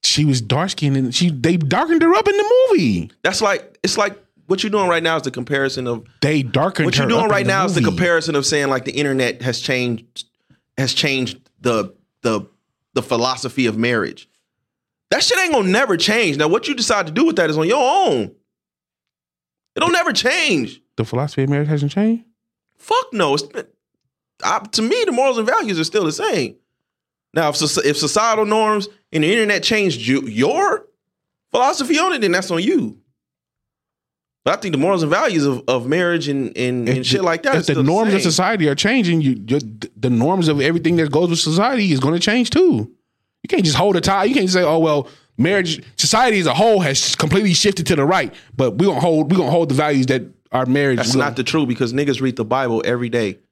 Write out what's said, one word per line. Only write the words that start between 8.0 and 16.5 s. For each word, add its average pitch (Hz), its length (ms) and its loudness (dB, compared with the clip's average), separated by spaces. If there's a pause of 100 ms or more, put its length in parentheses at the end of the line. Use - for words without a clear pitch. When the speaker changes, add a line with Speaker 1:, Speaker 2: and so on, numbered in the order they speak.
Speaker 2:
of 139 100 0
saying, 143 220 0
like, 131 160 -2
the 139 80 -8
internet 135 500 -2
has 123 180 -4
changed, 123 680 -4 (520)
has 135 160 -2
changed 131 460 -2 (200)
the, 107 320 0 (300)
the, 107 200 0 (520)
the 127 80 0
philosophy 123 640 -2
of 107 100 0
marriage. 113 520 -2 (840)
That 269 140 0
shit 381 160 0
ain't 359 120 0
gonna 214 180 2
never 220 260 2
change. 190 400 0
Now, 151 100 0
what 208 220 0